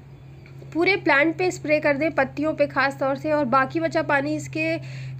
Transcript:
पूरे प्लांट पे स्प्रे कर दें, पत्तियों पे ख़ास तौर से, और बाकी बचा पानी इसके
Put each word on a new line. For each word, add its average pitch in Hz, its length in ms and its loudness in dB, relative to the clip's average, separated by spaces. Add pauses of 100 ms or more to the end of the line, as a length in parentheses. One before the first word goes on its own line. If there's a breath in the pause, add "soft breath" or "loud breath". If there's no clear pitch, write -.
(760)
पूरे 349 240 2
प्लांट 320 400 4
पे 370 120 2
स्प्रे 302 300 0
कर 294 160 2
दें, 311 160 0
पत्तियों 285 420 0
पे 294 120 2
ख़ास 277 340 0
तौर 269 160 0
से, 302 160 -2
और 294 140 2
बाकी 262 340 2
बचा 320 240 0
पानी 294 320 2
इसके 320 400 -4 (440 loud breath)